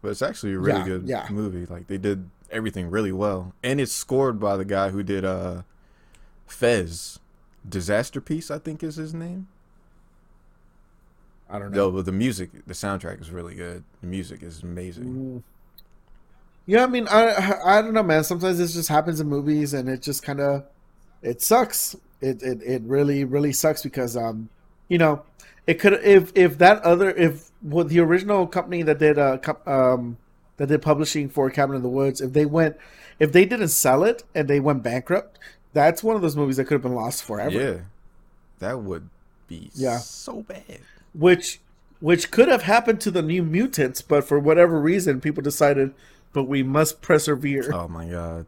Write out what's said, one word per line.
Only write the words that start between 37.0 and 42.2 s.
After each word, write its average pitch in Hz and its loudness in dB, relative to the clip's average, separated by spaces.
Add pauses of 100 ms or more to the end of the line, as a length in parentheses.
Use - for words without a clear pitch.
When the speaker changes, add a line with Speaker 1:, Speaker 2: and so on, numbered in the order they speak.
Speaker 2:
forever. 104 -4
Speaker 1:
Yeah, 123 -4 (800)
that 120 -8
would 95 -10 (380)
be - -18
Speaker 2:
Yeah. 127 -4
Speaker 1:
so - -14
bad. - -20 (340)
Speaker 2:
Which, 175 2 (400)
which 170 0